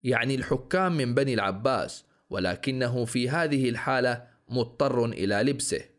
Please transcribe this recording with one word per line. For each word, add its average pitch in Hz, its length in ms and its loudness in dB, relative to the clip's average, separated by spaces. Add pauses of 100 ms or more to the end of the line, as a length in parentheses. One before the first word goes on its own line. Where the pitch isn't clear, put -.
يعني 123 320 0
الحكام 175 600 0
من 123 180 0
بني 135 200 2
العباس، 101 720 -2 (260)
ولكنه 120 760 -2
في 120 240 -2
هذه 143 400 2
الحالة 123 540 0 (260)
مضطر 123 560 0
إلى 104 300 0
لبسه. 117 460 0 (180)